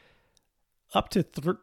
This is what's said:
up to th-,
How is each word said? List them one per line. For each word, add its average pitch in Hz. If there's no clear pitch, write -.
up -
to 190
th-, 156